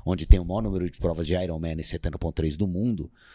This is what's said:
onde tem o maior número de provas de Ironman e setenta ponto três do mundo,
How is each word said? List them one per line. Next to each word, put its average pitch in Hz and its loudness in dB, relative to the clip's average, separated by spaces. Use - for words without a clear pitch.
onde 90 0
tem 95 8
o 85 -4
maior 92 -2
número 92 -2
de - -12
provas 82 0
de 82 0
Ironman 82 -2
e 82 -4
setenta 80 -4
ponto 82 -4
três 78 0
do 98 0
mundo, 92 -2